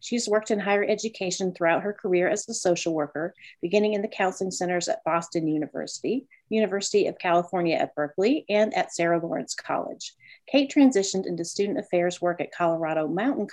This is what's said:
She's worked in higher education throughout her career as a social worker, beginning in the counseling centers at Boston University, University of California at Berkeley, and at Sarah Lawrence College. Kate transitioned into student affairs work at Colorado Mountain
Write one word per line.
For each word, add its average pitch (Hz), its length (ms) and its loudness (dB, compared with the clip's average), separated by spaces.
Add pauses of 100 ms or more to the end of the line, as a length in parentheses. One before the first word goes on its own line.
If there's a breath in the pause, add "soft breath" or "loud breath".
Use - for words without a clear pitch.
She's 233 260 -4
worked 214 240 0
in 214 80 2
higher 202 240 2
education 196 680 -2
throughout 170 300 2
her 208 100 -4
career 180 340 0
as 196 220 -2
a 226 60 -8
social 170 400 2
worker, 156 400 -4 (260 loud breath)
beginning 208 320 2
in 202 80 -2
the 196 80 -4
counseling 190 420 -2
centers 180 380 -2
at - 160 -4
Boston 165 420 -2
University, 151 800 -4 (220 soft breath)
University 202 580 0
of - 120 -6
California 175 580 2
at - 180 -2
Berkeley, 190 540 0
and 208 260 2
at - 200 -2
Sarah 170 280 2
Lawrence 160 320 -6
College. - 600 -6 (360 loud breath)
Kate 277 240 2
transitioned 196 520 4
into 170 180 -4
student 202 340 -2
affairs 175 400 0
work 175 220 -2
at - 140 -6
Colorado 160 520 0
Mountain 214 460 -2